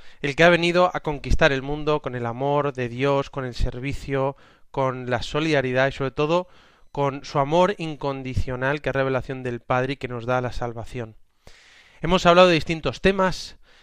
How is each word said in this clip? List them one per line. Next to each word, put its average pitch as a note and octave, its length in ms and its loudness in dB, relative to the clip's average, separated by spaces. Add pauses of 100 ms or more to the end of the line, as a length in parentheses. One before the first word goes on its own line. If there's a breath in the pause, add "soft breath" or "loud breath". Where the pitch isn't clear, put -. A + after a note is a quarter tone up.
(220 soft breath)
El C#3+ 140 -4
que D#3+ 80 4
ha F3 60 8
venido E3+ 440 4
a C#3 60 -6
conquistar D3 520 2
el C3+ 120 -2
mundo D3+ 380 -2
con B2+ 120 -6
el A#2+ 120 -6
amor C#3 480 -2
de A#2+ 160 -4
Dios, C#3 400 0
con C3+ 160 -8
el B2 100 -10
servicio, C3+ 840 -2 (320 soft breath)
con B2+ 400 -2
la A#2 140 -2
solidaridad C#3 640 0
y C#3 60 -2
sobre C3+ 180 -4
todo D#3+ 360 0 (440 soft breath)
con C#3+ 320 -2
su - 140 -6
amor E3+ 400 2
incondicional, C3+ 1040 -4
que - 80 -4
es C3 60 -2
revelación C3 480 -2
del A#2+ 160 -6
Padre B2+ 340 -2
y C3+ 40 -8
que B2+ 100 -8
nos A#2+ 180 -10
da B2+ 160 0
la A#2+ 100 -4
salvación. A#2 680 -8 (840 soft breath)
Hemos F3+ 240 2
hablado F3+ 220 10
de F3 80 6
distintos D#3+ 460 -4
temas F#3+ 560 0 (260 soft breath)